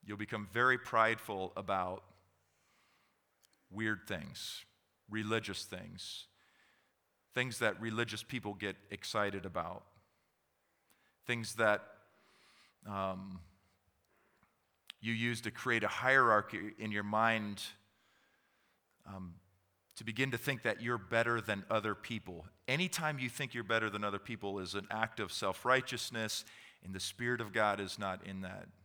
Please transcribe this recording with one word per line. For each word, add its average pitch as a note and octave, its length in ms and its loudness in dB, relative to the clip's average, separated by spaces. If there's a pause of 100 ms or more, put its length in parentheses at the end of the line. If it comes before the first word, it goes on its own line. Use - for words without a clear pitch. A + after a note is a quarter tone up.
You'll G2+ 140 -8
become G#2+ 340 -4
very B2 240 8
prideful A2 800 2
about F#2+ 460 -2 (1700)
weird G#2+ 360 -2
things, - 580 -8 (440)
religious G#2+ 560 -2
things, F2+ 640 -12 (1080)
things B2 260 -2
that G#2 200 2
religious A2 420 -2
people G#2 300 -6
get G2 240 -4 (140)
excited G2+ 560 -2
about, F2 380 -6 (1400)
things A#2 280 -2
that, G#2+ 280 6 (1040)
um, F#2+ 540 -4 (1600)
you A2 120 -4
use A#2 300 0
to A2 80 -4
create A2+ 340 2
a - 40 2
hierarchy A2+ 920 4
in A2 120 -4
your G#2 120 -2
mind, G#2+ 600 2 (1400)
um, F#2 280 -10 (640)
to A2 80 -12
begin A#2 260 0
to A#2+ 80 -2
think C3 240 -2
that A2+ 180 0
you're A#2 180 0
better A2+ 420 2
than G2+ 300 -2
other G#2+ 240 2
people. F#2+ 520 -8 (200)
Anytime D#3 520 0
you B2+ 100 -2
think B2+ 240 -6
you're A#2 120 -4
better A2 260 4
than G#2 140 -2
other G2+ 140 -2
people G2+ 400 -4
is F#2 160 -6
an G2+ 160 -2
act A2 300 -2
of F#2+ 120 -2
self-righteousness, A#2 1120 0 (380)
and F#2+ 120 -10
the F#2 60 -4
Spirit A#2+ 400 -2
of G#2+ 120 -6
God G#2 280 4
is F#2+ 180 -4
not F#2+ 280 -2
in F#2+ 140 -6
that. F#2 280 -8 (160)